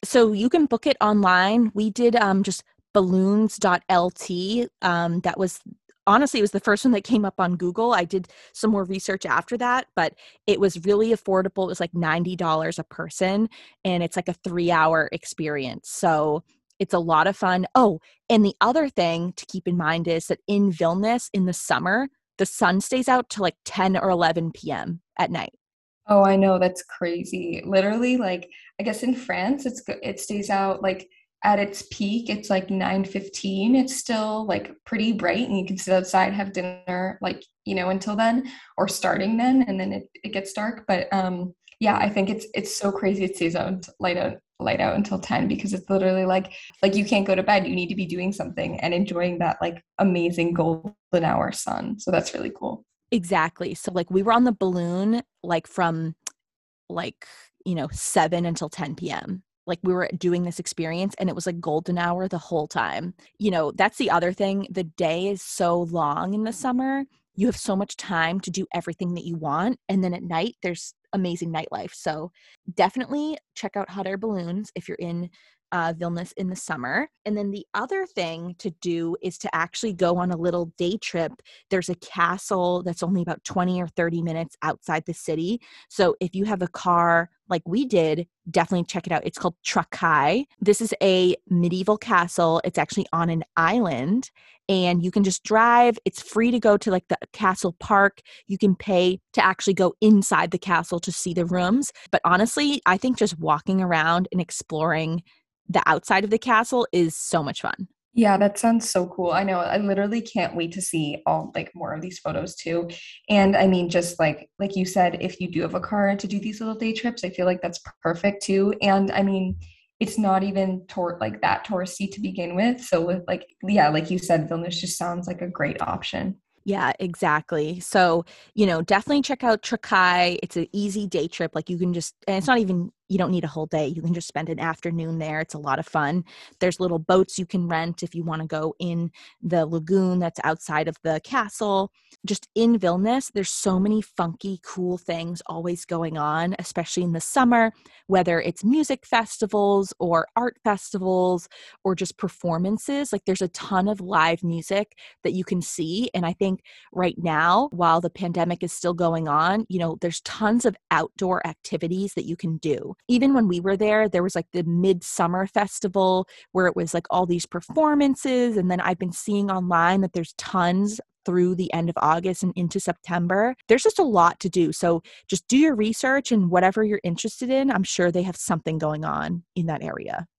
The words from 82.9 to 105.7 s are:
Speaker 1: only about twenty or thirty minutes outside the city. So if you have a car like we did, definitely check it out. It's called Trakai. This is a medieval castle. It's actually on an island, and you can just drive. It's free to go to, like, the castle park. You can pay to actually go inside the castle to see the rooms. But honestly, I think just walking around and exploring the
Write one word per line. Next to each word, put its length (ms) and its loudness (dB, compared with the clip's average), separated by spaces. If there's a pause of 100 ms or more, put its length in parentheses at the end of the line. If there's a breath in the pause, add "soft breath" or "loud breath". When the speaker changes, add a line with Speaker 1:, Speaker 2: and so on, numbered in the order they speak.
Speaker 1:
only 180 0
about 220 -6
twenty 380 -2
or 60 -6
thirty 340 -2
minutes 400 -6
outside 440 -4
the 80 -8
city. 480 -4 (280 loud breath)
So 300 2
if 160 -4
you 100 0
have 160 -2
a 60 -2
car 640 2 (180)
like 200 -4
we 180 0
did, 420 2 (240)
definitely 340 2
check 220 -8
it 60 -2
out. 120 -2
It's 140 -8
called 160 -2 (100)
Trakai. 800 2 (140)
This 220 4
is 200 -2
a 340 4 (140)
medieval 480 2
castle. 640 2
It's 140 -2
actually 340 -2
on 200 0
an 120 -2 (140)
island, 720 0 (380 soft breath)
and 360 2
you 60 0
can 140 2
just 200 0
drive. 640 6
It's 160 -4
free 300 0
to 80 2
go 180 6
to, 140 0
like, 160 0
the 100 -2 (160)
castle 460 0
park. 420 4 (240 loud breath)
You 140 -6
can 160 6
pay 440 2 (140)
to 100 4
actually 300 2
go 260 2
inside 520 6
the 80 -2
castle 400 -2
to 120 -8
see 220 -6
the 120 0
rooms. 460 0 (200 loud breath)
But 120 2
honestly, 600 2
I 120 4
think 200 0
just 220 0
walking 420 0
around 500 2
and 80 -2
exploring 840 -2 (440 soft breath)
the 200 0